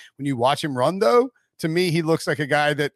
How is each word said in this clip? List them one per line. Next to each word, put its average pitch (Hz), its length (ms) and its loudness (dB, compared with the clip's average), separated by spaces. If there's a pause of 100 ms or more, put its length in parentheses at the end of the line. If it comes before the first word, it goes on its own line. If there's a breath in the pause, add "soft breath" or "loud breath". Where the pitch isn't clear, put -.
(160 loud breath)
When 139 100 -8
you 139 100 -2
watch 127 260 0
him 143 140 -4
run, 156 220 0
though, 240 320 2 (280)
to 170 100 -4
me, 175 220 0
he 165 120 0
looks 156 240 0
like 151 120 -2
a 151 80 -4
guy 147 280 0
that, 143 220 -4